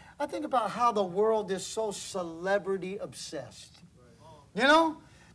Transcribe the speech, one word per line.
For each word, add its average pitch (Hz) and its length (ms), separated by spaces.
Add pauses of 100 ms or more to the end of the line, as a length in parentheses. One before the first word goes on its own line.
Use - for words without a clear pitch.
(200)
I 294 60
think 311 180
about 226 260
how 233 220
the 208 100
world 202 480
is 185 160
so 220 240
celebrity 185 1080
obsessed. - 760 (800)
You 208 80
know? 311 360 (360)